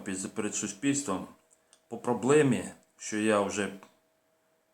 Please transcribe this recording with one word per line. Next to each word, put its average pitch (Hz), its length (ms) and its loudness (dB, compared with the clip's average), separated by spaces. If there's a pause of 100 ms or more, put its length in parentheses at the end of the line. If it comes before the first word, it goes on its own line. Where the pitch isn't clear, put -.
під-, 95 300 -6
перед 101 200 -4
суспільством 107 720 -2 (600)
по 233 100 -10
проблемі, 123 680 4 (340)
що - 200 -6
я 107 220 4
вже, 98 280 0 (1040)